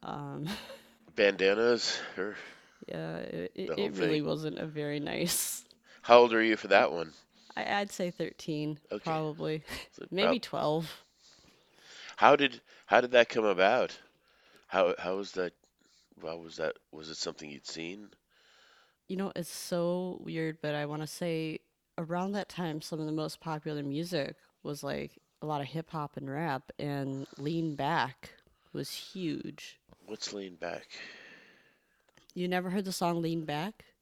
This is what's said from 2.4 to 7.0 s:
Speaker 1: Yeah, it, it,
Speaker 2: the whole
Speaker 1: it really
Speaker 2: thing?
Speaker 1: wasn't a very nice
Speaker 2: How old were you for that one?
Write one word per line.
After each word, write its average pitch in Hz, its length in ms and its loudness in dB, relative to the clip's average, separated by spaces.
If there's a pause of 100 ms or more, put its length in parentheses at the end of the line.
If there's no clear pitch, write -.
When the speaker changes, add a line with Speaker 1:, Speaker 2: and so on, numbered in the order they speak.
Speaker 1:
Yeah, 160 300 -8
it, - 360 -8
it, 190 140 -8
Speaker 2:
the 165 80 -4
whole 202 100 -2
Speaker 1:
it 202 120 -6
really 170 220 2
Speaker 2:
thing? 147 80 -2
Speaker 1:
wasn't 156 320 -4
a - 60 -4
very 147 360 -4
nice - 640 -2 (380)
Speaker 2:
How 120 160 12
old 120 120 8
were 113 100 6
you 110 140 6
for 107 140 -6
that 98 240 8
one? 82 180 -4 (460)